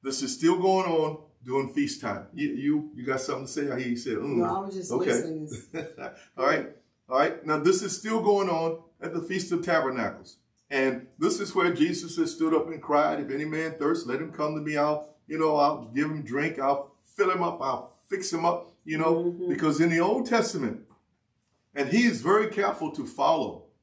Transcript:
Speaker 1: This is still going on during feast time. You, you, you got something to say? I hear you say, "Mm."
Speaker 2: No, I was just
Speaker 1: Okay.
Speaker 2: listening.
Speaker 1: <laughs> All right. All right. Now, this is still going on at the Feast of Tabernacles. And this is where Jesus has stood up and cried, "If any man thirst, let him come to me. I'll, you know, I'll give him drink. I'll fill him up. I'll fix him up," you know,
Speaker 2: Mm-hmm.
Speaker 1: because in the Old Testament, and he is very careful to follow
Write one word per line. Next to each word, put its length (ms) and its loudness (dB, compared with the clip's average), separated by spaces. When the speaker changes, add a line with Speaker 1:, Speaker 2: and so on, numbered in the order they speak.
Speaker 1:
This 180 -4
is 120 -2
still 260 4
going 260 2
on 320 0
during 280 0
feast 280 -2
time. 320 -6
You, 160 -2
you, 460 -2
you 100 -10
got 160 -2
something 240 -6
to 60 -12
say? 200 -4
I 80 -4
hear 100 -4
you 80 0
say, 140 -6
"Mm." 260 -2
Speaker 2:
No, 60 4
I 220 0
was 100 -8
just 160 -6
Speaker 1:
Okay. 200 2
Speaker 2:
listening. 380 -2
Speaker 1:
<laughs> 140 -6
All 80 0
right. 240 2
All 100 0
right. 280 2
Now, 140 2
this 220 4
is 160 -4
still 240 0
going 280 4
on 300 0
at 120 -8
the 80 -2
Feast 320 -4
of 100 0
Tabernacles. 760 -2
And 380 0
this 220 0
is 160 -4
where 180 4
Jesus 440 0
has 140 0
stood 220 0
up 140 2
and 140 -10
cried, 400 2
"If 100 -6
any 140 -4
man 340 -4
thirst, 260 0
let 160 -4
him 100 -8
come 240 -2
to 60 -6
me. 160 -4
I'll, 320 0
you 120 -6
know, 160 4
I'll 300 4
give 160 0
him 100 -6
drink. 380 -4
I'll 320 0
fill 160 2
him 100 0
up. 200 -2
I'll 340 -4
fix 220 -4
him 140 0
up," 280 -2
you 120 -4
know, 180 4
Speaker 2:
Mm-hmm. 340 -2
Speaker 1:
because 320 2
in 80 6
the 120 2
Old 260 2
Testament, 540 0
and 160 -2
he 160 4
is 160 2
very 280 4
careful 420 -2
to 140 -6
follow 580 0